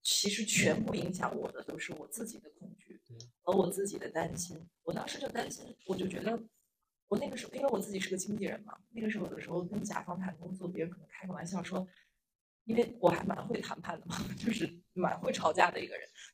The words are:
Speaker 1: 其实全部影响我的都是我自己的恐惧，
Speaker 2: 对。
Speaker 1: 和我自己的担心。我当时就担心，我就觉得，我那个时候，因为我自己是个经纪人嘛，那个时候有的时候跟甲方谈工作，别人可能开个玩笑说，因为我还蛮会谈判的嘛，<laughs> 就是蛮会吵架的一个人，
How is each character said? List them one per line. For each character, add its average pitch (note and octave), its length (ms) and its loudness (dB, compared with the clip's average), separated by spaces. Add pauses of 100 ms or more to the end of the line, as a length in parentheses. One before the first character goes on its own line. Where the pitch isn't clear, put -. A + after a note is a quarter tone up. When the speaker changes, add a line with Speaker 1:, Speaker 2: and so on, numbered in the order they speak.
Speaker 1:
其 - 220 4
实 G#3+ 160 0
全 - 380 6
部 - 100 0
影 - 180 0
响 - 240 0
我 - 160 -4
的 - 120 -10
都 - 160 -6
是 - 160 -6
我 - 120 -10
自 - 200 -6
己 - 120 -12
的 D3+ 100 -20 (100)
恐 - 180 -14
惧， - 300 -20
Speaker 2:
对。 A#2 100 -16 (240)
Speaker 1:
和 F3 120 2
我 F#3+ 160 6
自 G3+ 180 0
己 - 100 -4
的 - 120 -6
担 - 280 0
心。 - 180 -6 (280)
我 E3+ 100 -2
当 C4 140 -2
时 - 120 -6
就 C#4+ 100 -4
担 - 200 -2
心， - 160 -10 (220)
我 F#3+ 80 0
就 F#3 120 0
觉 F3+ 140 -4
得， A3+ 180 0 (680)
我 G#3 100 2
那 C#4 100 0
个 - 80 -6
时 - 120 -8
候， - 60 -14
因 B3+ 80 -4
为 C#4 80 4
我 A3 100 4
自 G3 120 -4
己 F#3+ 80 -2
是 - 100 -2
个 F#3 60 0
经 G#3 220 -2
纪 G3 80 -2
人 - 180 -4
嘛， - 140 -16 (140)
那 A3+ 100 -8
个 G#3+ 80 0
时 - 100 -2
候 F3 60 0
有 - 80 -6
的 - 80 -8
时 - 80 -10
候 F3 140 0
跟 G3+ 200 -2
甲 - 200 -2
方 F3 160 -4
谈 F#3 180 -2
工 F3+ 160 -8
作， F#3+ 140 -6
别 F3+ 160 -2
人 E3+ 100 -4
可 - 60 -16
能 - 100 -20
开 - 180 -10
个 F3 60 -4
玩 D3+ 120 -6
笑 F3+ 180 -2
说， F#3 220 -2 (800)
因 A3 100 2
为 A#3 240 4
我 F3 100 10
还 - 140 4
蛮 - 240 0
会 - 120 0
谈 - 220 -4
判 E3+ 180 -4
的 - 60 -16
嘛， E3+ 100 -4 (140)
<laughs> - 80 -4
就 A3 140 2
是 D#3+ 200 2 (220)
蛮 F3+ 260 2
会 F3 120 4
吵 D#3+ 200 4
架 F3 200 8
的 - 80 -2
一 A#2+ 80 -2
个 F#2+ 100 -8
人， - 100 -10 (260)